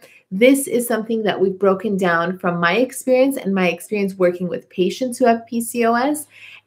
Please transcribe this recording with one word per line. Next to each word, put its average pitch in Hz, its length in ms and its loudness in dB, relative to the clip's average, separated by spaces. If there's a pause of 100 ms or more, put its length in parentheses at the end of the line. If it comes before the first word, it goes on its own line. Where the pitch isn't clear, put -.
(320)
This 262 360 4
is 240 200 -2
something 220 360 -2
that 196 160 0
we've 185 200 0
broken 196 380 0
down 175 420 0
from 170 220 -2
my 175 160 2
experience 262 600 0
and 196 160 -4
my 185 160 2
experience 196 460 -4
working 180 320 0
with - 220 -8
patients 196 480 -4
who 254 80 2
have 233 220 2
P 233 120 -6
C 233 260 -2
O 226 80 2
S. 277 340 -2 (400)